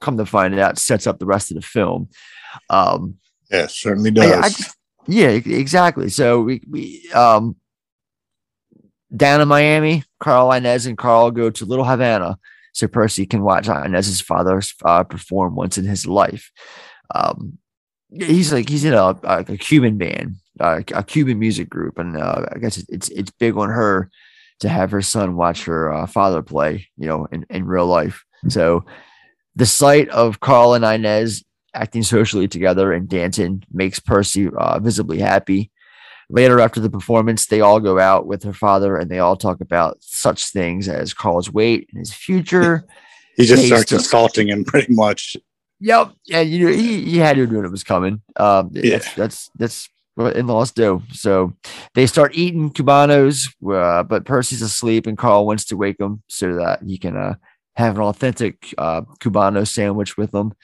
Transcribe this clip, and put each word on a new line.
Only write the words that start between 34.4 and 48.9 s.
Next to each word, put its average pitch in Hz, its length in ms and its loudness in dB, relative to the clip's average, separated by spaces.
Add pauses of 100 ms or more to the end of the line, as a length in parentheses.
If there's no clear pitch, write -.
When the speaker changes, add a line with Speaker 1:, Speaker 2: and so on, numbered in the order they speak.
Speaker 1:
uh, 82 320 -2
visibly 104 380 -2
happy. 98 520 0 (580)
Later, 123 300 6
after 113 220 4
the 107 100 0
performance, 110 560 0
they 107 140 2
all 104 180 8
go 95 220 2
out 95 260 4
with 95 160 -8
her 101 100 -8
father, 98 440 2
and 85 140 -4
they 90 100 -4
all 90 160 4
talk 92 240 -4
about 85 400 -2
such - 500 -4
things 95 380 -4
as 80 260 -8
Carl's 90 380 -4
weight 110 400 0
and - 80 -16
his 110 120 -12
future. 175 800 0
Speaker 2:
<laughs> - 60 -20 (400)
He 123 80 6
just 127 180 8
Speaker 1:
They 127 60 4
Speaker 2:
starts 117 160 4
Speaker 1:
still 135 140 0
Speaker 2:
insulting 113 500 2
him 101 160 -4
pretty 139 280 0
much. 107 440 0 (440)
Speaker 1:
Yep. 208 320 2 (200)
And, 165 180 2
you 175 160 2
know, 165 60 4
he, 226 300 0
he 170 160 0
had 151 180 4
to 127 100 2
know 110 160 -2
it 90 80 -6
was 98 140 -12
coming. 95 380 -2 (140)
Um, 98 360 2
Speaker 2:
Yeah. 110 240 0